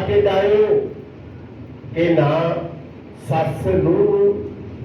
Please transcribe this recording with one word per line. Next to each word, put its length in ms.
ਕੇ 160
ਜਾਇਓ 640
ਕਿ 140
ਨਾ 480
ਸੱਸ 380
ਨੂੰ 680